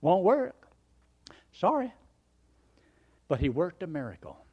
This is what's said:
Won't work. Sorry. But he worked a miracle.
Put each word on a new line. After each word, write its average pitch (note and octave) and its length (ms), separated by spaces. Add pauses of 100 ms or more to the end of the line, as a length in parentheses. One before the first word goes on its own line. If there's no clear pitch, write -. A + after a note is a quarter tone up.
Won't F3 220
work. B3+ 440 (840)
Sorry. C4 380 (1400)
But C3+ 120
he C#3+ 80
worked E3+ 340
a F#3 40
miracle. A#2+ 500 (160)